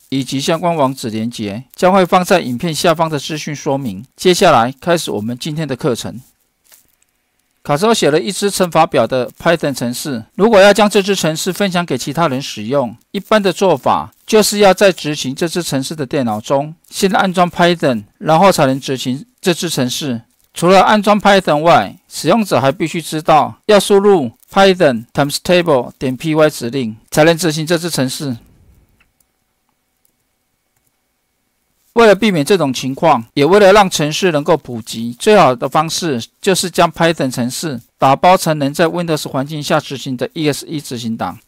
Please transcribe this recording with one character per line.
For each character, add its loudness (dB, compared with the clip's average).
以 -4
及 -6
相 -2
关 -2
网 0
址 -10
连 -6
结 -8
将 2
会 4
放 0
在 2
影 -6
片 -6
下 0
方 -2
的 -6
资 -8
讯 -10
说 -4
明。 -10
接 2
下 4
来 2
开 0
始 -8
我 -6
们 -8
今 -8
天 -6
的 -6
课 -2
程。 -10
卡 -2
兹 -2
欧 4
写 0
了 4
一 -6
支 -4
乘 -2
法 2
表 2
的 -4
Python -2
程 -6
式， -8
如 2
果 6
要 8
将 4
这 2
支 -2
程 -2
式 -6
分 -2
享 -2
给 -4
其 -10
他 0
人 -2
使 -12
用， -2
一 -8
般 0
的 0
做 2
法 -2
就 4
是 -2
要 6
在 4
执 -4
行 -8
这 -4
支 -4
程 -4
式 -10
的 -8
电 -2
脑 -4
中 -2
先 -2
安 0
装 0
Python， 0
然 2
后 6
才 2
能 0
执 -6
行 -6
这 0
支 -6
程 -4
式。 -6
除 -2
了 6
安 2
装 2
Python 2
外， 2
使 -8
用 2
者 0
还 2
必 -4
须 -6
知 -8
道 2
要 6
输 2
入 2
Python 2
times -2
table 0
点 -4
P -4
Y 4
指 -8
令， -6
才 2
能 4
执 -2
行 -4
这 0
支 -4
程 -2
式。 -8
为 4
了 8
避 0
免 0
这 2
种 0
情 -6
况， 2
也 2
为 6
了 8
让 6
程 -4
式 0
能 0
够 0
普 -8
及， -10
最 4
好 6
的 -6
方 -2
式 -4
就 0
是 -2
将 2
Python -2
程 -4
式 -8
打 2
包 4
成 -2
能 -4
在 2
Windows -4
环 -4
境 -10
下 0
执 -10
行 -8
的 -6
E -4
S -4
E -10
执 -10
行 -6
档， -8